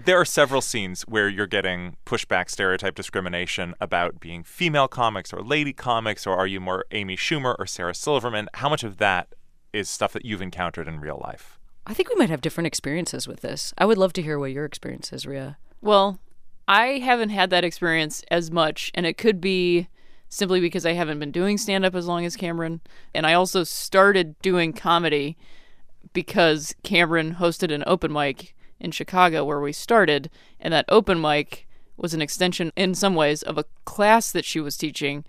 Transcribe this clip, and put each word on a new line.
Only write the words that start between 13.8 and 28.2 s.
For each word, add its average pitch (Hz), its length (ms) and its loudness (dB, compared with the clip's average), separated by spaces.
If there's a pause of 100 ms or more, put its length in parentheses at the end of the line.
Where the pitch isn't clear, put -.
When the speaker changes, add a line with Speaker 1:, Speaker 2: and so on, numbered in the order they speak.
Speaker 2:
would 220 120 4
love 190 160 4
to 185 100 -4
hear 151 160 -4
what 135 140 -6
your 143 120 -6
experience - 480 -12
is, 135 140 -10
Rhea. 139 300 -10 (240)
Speaker 3:
Well, 202 380 4 (480)
I 240 320 4
haven't 247 300 2
had 190 220 2
that 175 140 4
experience 160 640 0
as 170 180 0
much, 160 460 0
and 175 100 0
it 165 140 -2
could 196 200 4
be 175 500 2 (400)
simply 185 300 2
because 170 260 0
I 165 80 2
haven't 156 260 -2
been 147 120 -6
doing 196 260 2
stand-up 190 360 2
as 175 140 -2
long 175 180 -2
as 170 100 -6
Cameron, 165 460 -6 (320)
and 160 140 2
I 160 60 6
also 180 300 4
started 190 760 4
doing 175 340 2
comedy 160 640 0 (760)
because 160 600 2 (100)
Cameron 165 520 2
hosted 170 380 0
an 147 140 -4
open 170 240 0
mic 147 440 -4 (240)